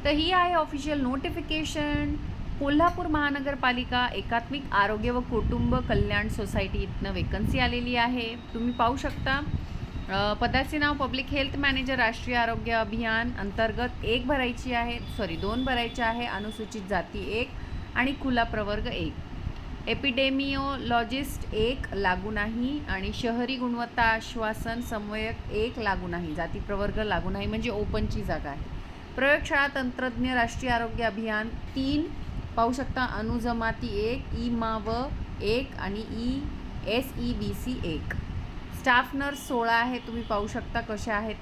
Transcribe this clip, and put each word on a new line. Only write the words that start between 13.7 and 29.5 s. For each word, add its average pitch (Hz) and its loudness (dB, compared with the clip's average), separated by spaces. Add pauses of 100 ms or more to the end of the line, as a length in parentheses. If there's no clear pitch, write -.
एक 240 0
भरायची 254 0
आहे, 240 0
सॉरी, 175 -4
दोन 220 0
भरायचे 247 0
आहे, 233 0
अनुसूचित 214 -6
जाती 190 -2
एक 269 -2 (440)
आणि 262 2
खुला 247 2
प्रवर्ग 214 0
एक. 160 -2 (760)
एपिडेमिओलॉजिस्ट 269 0
एक 233 2 (140)
लागू 196 2
नाही 226 0
आणि 196 -2
शहरी 240 0
गुणवत्ता 240 0
आश्वासन 226 0
समन्वयक 220 -4 (160)
एक 226 0
लागू 185 0
नाही, 170 -2
जाती 170 -2
प्रवर्ग 202 0
लागू 185 0
नाही, 202 -2
म्हणजे 220 0
ओपनची 208 0
जागा 160 -2
आहे. - -6 (360)
प्रयोगशाळा 277 4